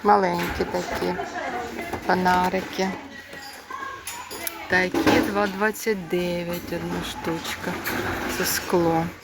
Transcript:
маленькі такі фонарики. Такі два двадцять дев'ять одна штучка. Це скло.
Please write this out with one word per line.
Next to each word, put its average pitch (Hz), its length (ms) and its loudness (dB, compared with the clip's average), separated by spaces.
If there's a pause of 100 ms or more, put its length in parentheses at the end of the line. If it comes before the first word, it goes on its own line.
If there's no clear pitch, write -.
маленькі 180 680 4
такі 180 420 -2 (920)
фонарики. 185 800 2 (1800)
Такі 185 600 6
два 202 200 2
двадцять 202 600 0
дев'ять 175 680 0
одна 170 360 -2
штучка. - 640 -4 (640)
Це 185 80 0
скло. 170 600 2 (180)